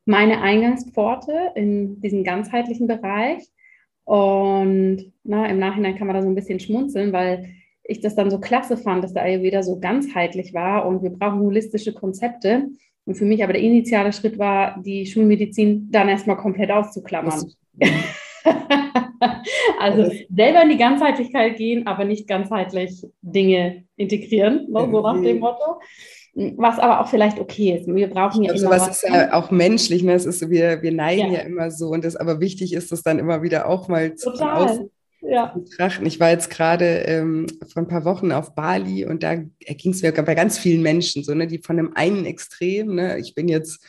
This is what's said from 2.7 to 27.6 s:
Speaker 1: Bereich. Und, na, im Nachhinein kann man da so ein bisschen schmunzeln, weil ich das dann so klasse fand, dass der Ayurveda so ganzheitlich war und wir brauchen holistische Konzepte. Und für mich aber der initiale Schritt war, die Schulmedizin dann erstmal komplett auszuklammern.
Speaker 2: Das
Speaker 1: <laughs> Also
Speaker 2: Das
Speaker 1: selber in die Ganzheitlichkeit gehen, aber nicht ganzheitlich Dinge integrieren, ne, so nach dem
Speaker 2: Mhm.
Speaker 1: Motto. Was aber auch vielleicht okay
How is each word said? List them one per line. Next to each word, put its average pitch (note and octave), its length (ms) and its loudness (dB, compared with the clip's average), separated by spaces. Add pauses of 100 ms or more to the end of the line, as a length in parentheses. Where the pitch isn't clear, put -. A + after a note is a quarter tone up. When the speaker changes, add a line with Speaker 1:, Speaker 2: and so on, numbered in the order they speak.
Speaker 1:
Bereich. A3 600 -4 (560)
Und, G3 1080 2 (100)
na, G#3+ 220 -2
im F#3+ 140 0
Nachhinein G3 360 -2
kann G3+ 120 -6
man F#3+ 80 -2
da F#3+ 60 -2
so G3 60 0
ein F#3+ 80 0
bisschen F#3+ 240 -6
schmunzeln, G#3 540 -2
weil F3+ 420 -4 (280)
ich - 180 -8
das G#3+ 140 -2
dann G3+ 140 2
so G3 100 -2
klasse A#3+ 380 -2
fand, F#3 260 -2
dass F#3 100 -8
der - 100 -2
Ayurveda F#3 400 0
so F3+ 160 -4
ganzheitlich F#3 760 -2
war F#3 320 0
und F#3 180 -2
wir F3+ 80 -2
brauchen G3+ 280 -2
holistische G#3 540 -2
Konzepte. A#3+ 760 -2 (380)
Und F#3+ 100 -6
für G#3 100 -2
mich G#3+ 180 4
aber F#3 100 2
der - 80 0
initiale A3+ 520 4
Schritt A3 240 -4
war, G3 440 0
die G3 240 -6
Schulmedizin G#3 880 2
dann G3+ 180 4
erstmal G3 280 0
komplett G3 340 -2
auszuklammern. F3 840 -4 (260)
Speaker 2:
Das D#3+ 320 2 (320)
Speaker 1:
<laughs> C#4+ 1400 0
Also G3+ 240 4
Speaker 2:
Das F3+ 100 0 (220)
Speaker 1:
selber D4+ 280 8
in D#4 60 6
die D4+ 80 4
Ganzheitlichkeit B3 800 2
gehen, A3+ 300 -2
aber G3 180 -2
nicht G#3 220 -4
ganzheitlich F#3+ 760 -4 (160)
Dinge F3+ 600 2 (120)
integrieren, G#3 760 0
ne, A3+ 200 0
so G#3+ 100 2
nach A3 200 0
dem A#3 140 2
Speaker 2:
Mhm. A3+ 60 -2
Speaker 1:
Motto. C#4+ 380 -4 (800)
Was A3+ 220 2
aber A#3+ 220 4
auch A3 60 -2
vielleicht G#3 320 2
okay G3 380 -2